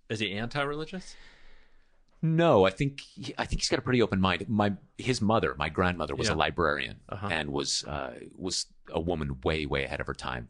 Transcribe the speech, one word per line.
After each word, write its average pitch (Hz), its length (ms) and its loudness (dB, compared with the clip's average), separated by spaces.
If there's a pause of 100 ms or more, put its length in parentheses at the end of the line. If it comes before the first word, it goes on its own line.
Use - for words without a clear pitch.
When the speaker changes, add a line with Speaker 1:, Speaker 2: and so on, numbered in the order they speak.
Speaker 1:
Is 110 100 -4
he 104 140 -2
anti-religious? 147 840 -6 (1040)
Speaker 2:
No, 160 440 6
I 95 60 6
think 139 300 -2
he, - 360 -14
I - 80 -2
think - 160 -2
he's - 80 0
got 160 80 0
a - 60 -4
pretty 123 180 4
open 98 180 2
mind. 92 300 2
My, 104 240 2 (240)
his 123 240 -2
mother, 101 360 2
my 73 120 0
grandmother, 82 460 0
was 80 140 0
Speaker 1:
Yeah. - 40 2
Speaker 2:
a 78 40 -2
librarian 73 640 0 (100)
Speaker 1:
Uh-huh. 101 200 -8
Speaker 2:
and 78 220 -2
was, 69 320 -2
uh, 67 320 -6 (200)
was 90 300 -6 (240)
a 80 100 -2
woman 78 440 -4
way, 80 240 0
way 69 160 -2
ahead 67 180 -6
of - 60 -10
her 67 80 -6
time. 62 340 -8